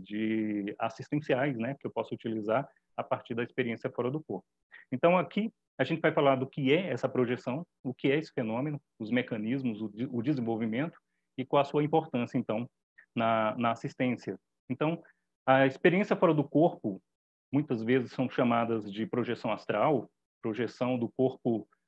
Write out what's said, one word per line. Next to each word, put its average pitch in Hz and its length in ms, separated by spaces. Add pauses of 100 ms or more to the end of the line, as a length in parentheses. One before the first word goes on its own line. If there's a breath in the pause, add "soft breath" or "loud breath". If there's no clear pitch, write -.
de 107 760
assistenciais, 135 800
né, 123 220
que - 80
eu 107 40
posso 113 220
utilizar 110 540 (300 soft breath)
a 127 60
partir - 300
da 117 100
experiência 117 460
fora 123 220
do 151 100
corpo. 98 240 (460 loud breath)
Então, 170 260
aqui 202 340 (260)
a 135 60
gente 160 180
vai 156 100
falar 143 240
do 131 120
que 135 260
é 180 160
essa 123 180
projeção, 123 580 (180)
o 131 100
que - 180
é 147 60
esse 156 160
fenômeno, 131 460 (200)
os 107 100
mecanismos, 117 720
o 110 80
de-, 113 220
o 120 100
desenvolvimento 117 800 (380)
e 127 80
qual 143 160
a 139 40
sua 151 180
importância, 143 540
então, 113 320 (460 soft breath)
na, 113 420
na 120 140
assistência. 113 680 (320)
Então, 151 320 (440 soft breath)
a 135 200
experiência 185 500
fora 175 180
do 147 100
corpo, 143 580 (500)
muitas 135 300
vezes 127 300
são 123 180
chamadas 117 640
de 107 140
projeção 117 460
astral, 110 580 (320)
projeção 127 560
do 117 120
corpo 127 580 (200)